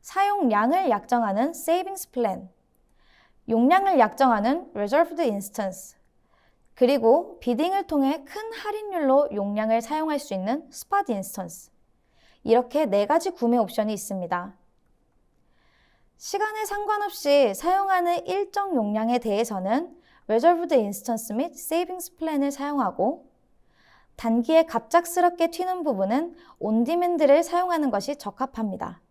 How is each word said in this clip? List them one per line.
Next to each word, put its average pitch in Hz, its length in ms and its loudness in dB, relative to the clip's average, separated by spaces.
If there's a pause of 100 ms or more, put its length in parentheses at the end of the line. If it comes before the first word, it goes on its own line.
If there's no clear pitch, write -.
사용량을 349 800 2
약정하는 226 640 0
세이빙스 370 600 -4
플랜, 190 360 -4 (1000)
용량을 311 500 4
약정하는 233 760 2
리저브드 302 480 0
인스턴스, 202 760 -6 (760)
그리고 247 680 4
비딩을 339 480 0
통해 285 360 0
큰 440 280 -10
할인율로 381 800 0
용량을 214 480 -2
사용할 311 380 -4
수 - 120 -10
있는 214 380 -6
스팟 403 380 -4
인스턴스, 190 640 -8 (720)
이렇게 247 420 2
네 202 200 2
가지 330 240 -2
구매 240 260 0
옵션이 214 360 -2
있습니다. 185 640 -8 (1600)
시간에 427 460 -4
상관없이 403 920 0
사용하는 359 720 0
일정 392 500 -4
용량에 220 420 0
대해서는 220 840 -2 (280)
리저브드 320 460 4
인스턴스 220 580 -2
및 277 240 -4
세이빙스 349 580 -6
플랜을 285 380 -2
사용하고 277 720 -4 (880)
단기에 240 520 2
갑작스럽게 339 840 2
튀는 359 320 -4
부분은 254 540 -2 (240)
온디맨드를 311 840 4
사용하는 339 480 0
것이 208 240 -4
적합합니다. 208 880 -8 (100)